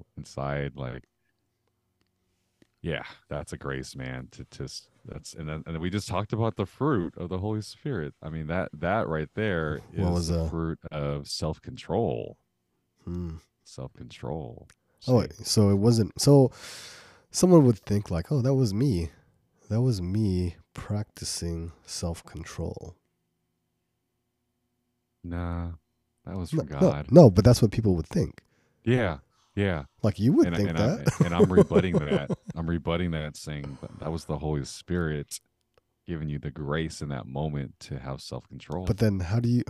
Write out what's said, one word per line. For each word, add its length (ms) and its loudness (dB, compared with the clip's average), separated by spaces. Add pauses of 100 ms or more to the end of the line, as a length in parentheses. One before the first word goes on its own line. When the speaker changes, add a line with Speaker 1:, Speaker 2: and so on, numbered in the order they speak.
(160)
Speaker 1:
inside, 580 -6
like, 300 -10 (1800)
yeah, 240 -6 (240)
that's 240 -8
a 60 -12
grace, 360 -8
man. 360 -10
To, 140 -16
to 200 -12
s-, 240 -14 (160)
that's, 300 -16
and 160 -12
then, 160 -8
and 80 -8
then 80 -6
we 80 -2
just 180 -4
talked 240 -4
about 240 0
the 100 -2
fruit 520 0
of 100 -8
the 120 -4
Holy 200 -4
Spirit. 640 -8
I 80 -10
mean, 160 -8
that, 260 -2
that 340 -2
right 280 -4
there 480 -2 (140)
Speaker 2:
What 160 0
Speaker 1:
is 20 -
Speaker 2:
was 140 -2
Speaker 1:
the 60 0
Speaker 2:
that? 140 0
Speaker 1:
fruit 300 -4 (120)
of 380 -6
self-control. 1120 -4 (680)
Speaker 2:
Hmm. 260 -6 (360)
Speaker 1:
Self-control. 1000 -12 (400)
Speaker 2:
Oh, 140 6
Speaker 1:
See? 60 -2 (140)
Speaker 2:
so 280 4
it 60 4
wasn't, 440 4
so 300 8 (800)
someone 340 8
would 140 6
think, 320 -2
like, 200 -2
"Oh, 120 2
that 100 2
was 220 2
me. 340 0 (640)
That 100 0
was 220 0
me 540 0 (180)
practicing 1000 -6 (140)
self-control." 1080 -8 (2250)
Speaker 1:
Nah, 500 -6 (540)
that 100 -10
was 160 -6
Speaker 2:
No, 100 0
Speaker 1:
from 60 -6 (120)
Speaker 2:
no, 100 4
Speaker 1:
God. 200 -6
Speaker 2:
no, 200 12
but 140 4
that's 180 8
what 80 4
people 260 2
would 100 -2
think. 360 -4 (420)
Speaker 1:
Yeah, 340 0 (360)
yeah. 300 0 (180)
Speaker 2:
Like, 160 2
you 160 4
would 120 6
Speaker 1:
And 80 0
I, 40 -2
Speaker 2:
think 120 2
Speaker 1:
and 80 -2
I, 80 4
Speaker 2:
that. 220 0 (140)
Speaker 1:
and 120 0
I'm 180 4
rebutting 460 4
Speaker 2:
<laughs> 60 -2
Speaker 1:
that. 260 -2 (240)
I'm 140 -4
rebutting 440 0
that, 240 -6
saying 440 -10
that 200 -16
that 120 -6
was 140 -8
the 120 -4
Holy 260 -2
Spirit 760 -6 (640)
giving 220 -6
you 100 -4
the 120 -8
grace 500 -4
in 80 -8
that 180 -8
moment 540 -6
to 180 -10
have 220 -10
self-control. 640 -10
Speaker 2:
But 140 -2
then 220 2
how 200 -2
do 80 0
you, 220 2